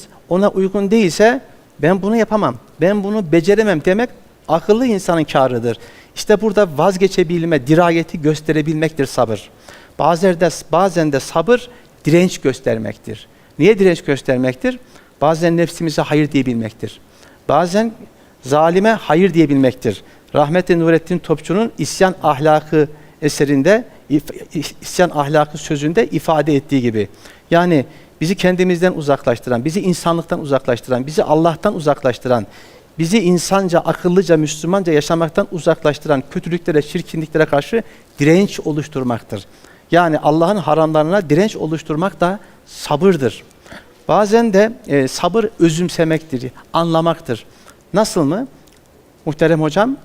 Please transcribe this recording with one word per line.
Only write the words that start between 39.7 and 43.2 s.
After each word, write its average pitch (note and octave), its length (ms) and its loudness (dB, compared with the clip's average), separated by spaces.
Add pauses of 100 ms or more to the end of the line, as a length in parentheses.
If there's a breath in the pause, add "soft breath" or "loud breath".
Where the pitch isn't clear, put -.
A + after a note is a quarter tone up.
Yani E3 280 4
Allah'ın E3 380 2
haramlarına D#3 720 0
direnç F#3+ 260 0
oluşturmak D#3+ 640 -6
da F#3 180 -2 (260 loud breath)
sabırdır. D3 800 -2 (640 loud breath)